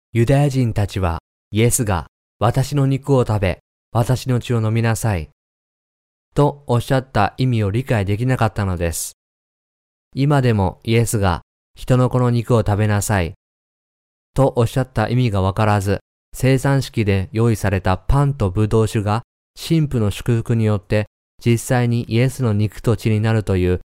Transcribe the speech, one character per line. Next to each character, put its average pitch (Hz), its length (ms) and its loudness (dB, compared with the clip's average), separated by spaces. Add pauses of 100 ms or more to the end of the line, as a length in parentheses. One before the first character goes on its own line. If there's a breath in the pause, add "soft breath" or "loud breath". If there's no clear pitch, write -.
(140)
ユ 117 120 2
ダ 139 180 4
ヤ 147 60 2
人 127 240 -2
た 104 140 -2
ち 98 140 -6
は、 82 180 -2 (320)
イ 107 100 0
エ 120 80 4
ス 120 140 -2
が、 92 240 -2 (320)
「私 123 360 0
の 139 120 2
肉 135 280 0
を 123 100 2
食 107 140 -2
べ、 92 200 -2 (320)
私 120 380 -2
の 123 100 0
血 - 140 -4
を 113 80 0
飲 110 100 0
み 113 100 0
な 113 140 0
さ 107 220 -2
い」 76 120 -8 (1040)
と 143 320 0
お 120 100 0
っ - 20 0
し - 120 -4
ゃ 131 80 2
っ 127 120 -10
た 101 260 0
意 131 100 0
味 117 160 0
を 98 80 -2
理 120 120 -2
解 107 220 -2
で 101 120 -2
き 123 80 -4
な 127 120 0
か 113 100 2
っ - 60 -6
た 104 120 -4
の 90 120 -4
で 82 160 -2
す。 - 200 -10 (1000)
今 139 280 2
で 123 120 2
も 98 300 0
イ 113 100 -2
エ 113 120 4
ス 110 120 -2
が、 92 240 0 (340)
「人 - 220 0
の 127 120 4
子 127 100 0
の 123 100 2
肉 120 260 0
を 113 40 4
食 101 180 0
べ 107 100 2
な 104 140 0
さ 98 220 0
い」 80 100 -6 (1040)
と 135 200 2
お 120 80 2
っ - 40 0
し - 100 -6
ゃ 131 60 0
っ - 80 -18
た 107 180 -2
意 120 60 -2
味 123 160 0
が 98 100 0
わ 95 120 0
か 110 120 0
ら 104 160 2
ず、 98 180 -2 (340)
生 131 240 2
産 139 240 0
式 113 240 -2
で 98 260 0
用 117 200 2
意 107 40 0
さ 101 140 -2
れ 95 100 0
た 92 180 0
パ 143 280 2
ン 139 80 0
と 98 180 -2
ブ 107 160 0
ド 110 140 2
ウ 107 60 2
酒 113 140 -2
が 104 220 -2 (340)
神 160 300 0
父 131 140 -2
の 101 100 0
祝 - 240 -2
福 113 200 -2
に 110 100 0
よ 107 100 2
っ 98 80 -4
て 107 240 -2 (360)
実 117 140 4
際 123 320 0
に 117 200 -2
イ 110 80 0
エ 127 120 2
ス 131 140 -6
の 113 80 0
肉 104 300 -2
と 113 160 0
血 - 120 -2
に 107 120 0
な 113 100 0
る 110 120 0
と 98 120 -2
い 90 180 2
う、 87 80 -2 (120)